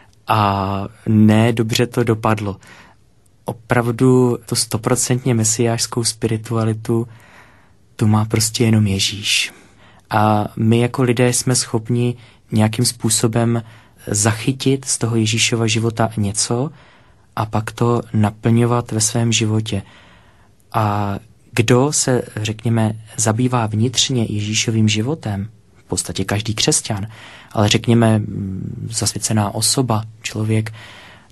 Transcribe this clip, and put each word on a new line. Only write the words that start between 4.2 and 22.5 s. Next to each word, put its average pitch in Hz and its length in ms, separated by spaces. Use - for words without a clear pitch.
tu - 80
stoprocentně - 800
mesiášskou 113 680
spiritualitu, 113 1040
tu 113 100
má 107 180
prostě 110 400
jenom 110 220
Ježíš. 101 640
A 107 460
my 113 220
jako 123 240
lidé 123 300
jsme 123 220
schopni 120 640
nějakým 110 320
způsobem 117 800
zachytit 131 800
z - 140
toho 117 180
Ježíšova 113 500
života 110 500
něco 120 540
a 110 100
pak 110 260
to 120 300
naplňovat 117 800
ve 110 80
svém 117 320
životě. 107 500
A 104 460
kdo 123 400
se, 127 300
řekněme, 110 560